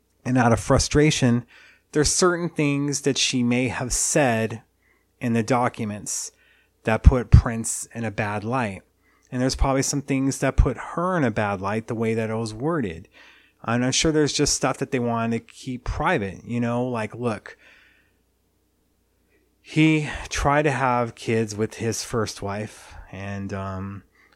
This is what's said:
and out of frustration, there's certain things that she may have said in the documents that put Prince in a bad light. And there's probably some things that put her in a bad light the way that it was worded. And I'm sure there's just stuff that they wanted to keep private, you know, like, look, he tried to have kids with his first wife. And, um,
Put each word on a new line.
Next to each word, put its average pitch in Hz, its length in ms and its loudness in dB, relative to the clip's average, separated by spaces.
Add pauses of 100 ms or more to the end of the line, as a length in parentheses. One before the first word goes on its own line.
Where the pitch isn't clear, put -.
(260)
and 127 100 0
out 120 160 6
of 110 80 4
frustration, 131 840 4 (460)
there's 151 200 2
certain 175 380 2
things 143 520 0
that 139 180 0
she 127 240 2
may 123 240 2
have 117 260 -4
said 113 680 0 (560)
in 120 140 -2
the 113 100 2
documents 110 880 -2 (540)
that 110 180 2
put 123 260 6
Prince - 640 2
in 117 100 -6
a 113 60 -4
bad 104 340 -4
light. 110 380 -4 (500)
And 127 100 -4
there's 131 140 2
probably 135 280 2
some 139 180 -2
things 135 380 0
that 135 180 0
put - 200 4
her 180 400 -4
in 156 60 2
a 120 80 2
bad 104 300 -2
light 104 240 -4
the 123 100 -6
way 113 200 0
that 110 160 -2
it 110 40 -4
was 110 180 -4
worded. 110 560 -4 (540)
And 120 220 0
I'm 131 60 0
sure 160 200 2
there's 151 220 2
just 143 220 0
stuff - 240 -2
that - 120 -4
they 131 80 0
wanted 117 380 0
to - 160 -10
keep 127 300 -12
private, 135 600 -2
you 117 140 -4
know, 120 260 0
like, 117 300 -6
look, 113 420 -6 (2000)
he 156 480 2 (220)
tried 147 340 2
to 151 80 2
have 123 440 0
kids 113 400 -2
with 107 200 -4
his 113 280 -4
first - 400 -4
wife. 101 500 -8 (180)
And, 98 420 -8
um, 95 500 -8 (320)